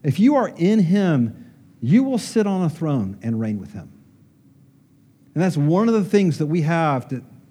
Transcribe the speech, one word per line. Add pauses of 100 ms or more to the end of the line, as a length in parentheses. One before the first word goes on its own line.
If
you
are
in
him, (280)
you
will
sit
on
a
throne
and
reign
with
him. (1400)
And
that's
one
of
the
things
that
we
have
to (260)